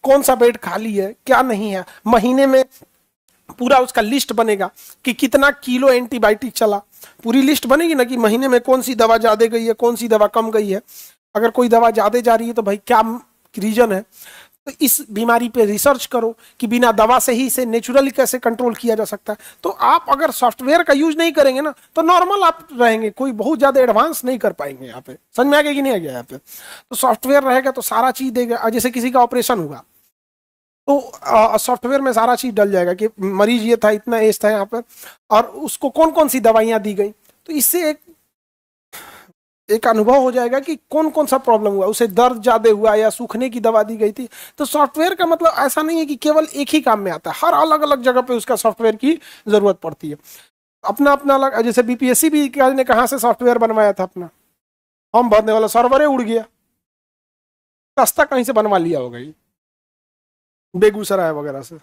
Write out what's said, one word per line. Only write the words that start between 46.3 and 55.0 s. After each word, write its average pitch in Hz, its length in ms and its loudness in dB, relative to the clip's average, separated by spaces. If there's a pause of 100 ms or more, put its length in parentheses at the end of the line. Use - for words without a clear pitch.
एक 285 240 -6
ही 302 120 2
काम 220 200 0
में 190 120 -6
आता 156 180 -10
है, - 80 -10
हर 330 160 0
अलग-अलग 302 480 0
जगह 247 180 2
पे 247 140 -4
उसका 226 220 -2
सॉफ्टवेयर 220 400 -2
की 302 240 -2 (280)
जरूरत 202 280 2
पड़ती 156 340 -12
है। 143 60 -12 (680)
अपना, 277 280 2
अपना 277 220 0
अलग, 269 280 0
जैसे 240 200 0
बीपीएससी 247 480 0
भी 294 180 0
क्या 262 200 2
ने 269 160 0
कहाँ 247 220 2
से 269 120 -4
सॉफ्टवेयर 240 400 0
बनवाया 220 340 2
था 190 100 -4
अपना, 185 240 -10 (840)